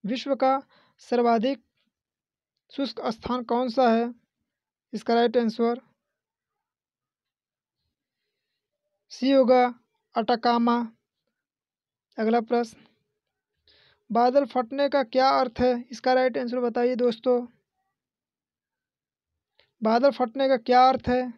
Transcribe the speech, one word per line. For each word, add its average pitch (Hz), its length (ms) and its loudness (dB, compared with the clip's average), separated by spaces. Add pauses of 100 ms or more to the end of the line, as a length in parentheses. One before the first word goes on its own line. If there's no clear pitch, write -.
विश्व 254 300 -4
का 262 220 2 (460)
सर्वाधिक 240 600 0 (1080)
शुष्क - 360 -6
स्थान 247 360 -6
कौन 240 260 -2
सा 247 200 2
है? 233 220 0 (800)
इसका 233 220 -4
राइट 233 220 2
आंसर 233 440 0 (3250)
सी 254 180 -2
होगा, 254 320 4 (520)
अटाकामा। 240 600 0 (1400)
अगला 226 240 0
प्रश्न, 233 360 -4 (1300)
बादल 247 360 2
फटने 254 420 -4
का 277 160 0
क्या 254 260 0
अर्थ 262 300 -2
है? 247 120 2 (180)
इसका 254 220 -2
राइट 254 260 0
आंसर 247 220 -6
बताइए 240 360 -2
दोस्तों, 247 400 0 (2500)
बादल 233 300 2
फटने 262 360 -2
का 269 100 2
क्या 247 300 4
अर्थ 262 200 -2
है? 247 140 0 (160)